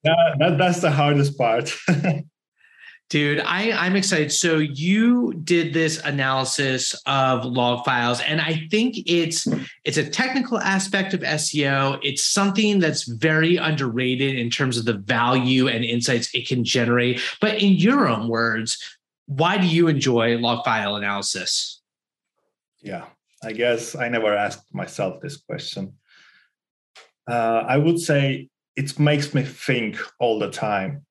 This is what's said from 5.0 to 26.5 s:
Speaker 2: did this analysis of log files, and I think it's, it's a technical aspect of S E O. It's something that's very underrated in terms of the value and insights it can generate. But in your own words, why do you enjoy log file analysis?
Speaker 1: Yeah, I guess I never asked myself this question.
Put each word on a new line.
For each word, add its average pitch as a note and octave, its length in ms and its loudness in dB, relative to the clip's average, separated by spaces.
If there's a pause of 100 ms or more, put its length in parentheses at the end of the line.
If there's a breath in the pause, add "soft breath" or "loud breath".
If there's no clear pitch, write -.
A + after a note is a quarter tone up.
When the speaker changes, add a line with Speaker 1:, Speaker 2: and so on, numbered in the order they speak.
Speaker 2:
did D#3+ 320 0
this D#3 300 0
analysis C3+ 920 -2 (120)
of C3 380 0
log B2 400 0
files, A#2+ 360 0
and D#3 200 -2
I D#3+ 300 -4
think A3+ 260 0 (100)
it's, E3 420 0 (360 loud breath)
it's D3+ 120 -2
a D3+ 120 0
technical B3+ 500 -2
aspect F#3+ 560 0
of D3 100 -4
S D3+ 300 -2
E C#3+ 120 2
O. C#3 360 0
It's C#3+ 220 -2
something G3+ 540 2
that's D3+ 260 0
very D#3 520 2
underrated C3 800 -2
in A#2+ 140 -4
terms B2+ 280 -2
of A2+ 60 -4
the A#2 100 0
value B2+ 760 2
and A#2 160 -2
insights A#2+ 480 -2
it A#2+ 140 -4
can B2 180 -2
generate. A#2+ 560 0 (200 loud breath)
But G#3+ 200 0
in G3+ 120 6
your G#3 340 4
own A2+ 220 0
words, A2+ 500 -2 (480 loud breath)
why E3 320 0
do F#3 80 2
you E3 220 4
enjoy A#2+ 500 2
log A#2+ 260 0
file G#2 300 0
analysis? G2+ 840 -4 (1000)
Speaker 1:
Yeah, F#2+ 240 -12 (360)
I A2+ 100 -10
guess A#2 440 -2
I A#2+ 120 -4
never A2+ 240 0
asked G2+ 400 -2
myself F#2+ 480 -6
this - 180 -12
question. - 560 -10 (1300 soft breath)